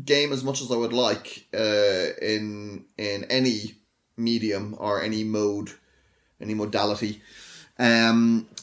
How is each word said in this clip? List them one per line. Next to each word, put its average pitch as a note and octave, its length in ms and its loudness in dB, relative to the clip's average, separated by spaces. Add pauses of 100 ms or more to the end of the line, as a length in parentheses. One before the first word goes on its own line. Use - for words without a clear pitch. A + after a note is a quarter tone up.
game C#3+ 280 2
as C3 120 -4
much C3+ 160 -2
as B2 100 -8
I A#2+ 60 2
would A#2 160 0
like, - 600 -2
uh, G#2 540 2 (120)
in, G#2 640 -4 (120)
in G2+ 340 -4
any A#2+ 440 0 (420)
medium G#2+ 640 -2
or G2+ 240 -2
any A2 220 -2
mode, G#2 460 -2 (720)
any G#2+ 140 -6
modality. G#2 680 -2 (560)
Um, A#2 720 4 (140)